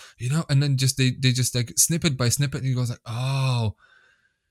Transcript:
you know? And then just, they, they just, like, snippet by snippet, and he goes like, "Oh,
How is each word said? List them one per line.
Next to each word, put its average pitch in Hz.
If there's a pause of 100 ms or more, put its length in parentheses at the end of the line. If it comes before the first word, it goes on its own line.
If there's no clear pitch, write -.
(160)
you 120
know? 156
And 139
then 139
just, 131
they, 131
they 127
just, 123
like, 123
snippet 160
by 123
snippet, 139
and 131
he 127
goes 123
like, 117
"Oh, 127 (760)